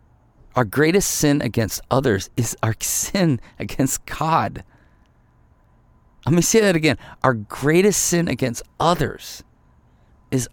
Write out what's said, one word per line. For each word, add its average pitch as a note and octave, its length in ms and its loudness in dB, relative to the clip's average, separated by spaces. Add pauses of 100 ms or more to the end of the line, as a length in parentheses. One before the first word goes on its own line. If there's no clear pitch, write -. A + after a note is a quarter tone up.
(560)
Our B2+ 100 2
greatest D#3 440 2
sin D3 320 2
against A2+ 480 -2
others A#2 480 2
is A#2+ 240 -2
our A2 160 0
<laughs> - 20 -18
sin E3 600 -2 (180)
against - 480 -4
God. - 580 -2 (1600)
Let C#3+ 100 2
me F3 60 6
say A3 200 4
that G3 140 4
again. D#3 220 2 (260)
Our C3 100 4
greatest D#3 720 2
sin E3+ 240 0
against B2 360 -4 (160)
others - 640 -2 (840)
is C3 240 -2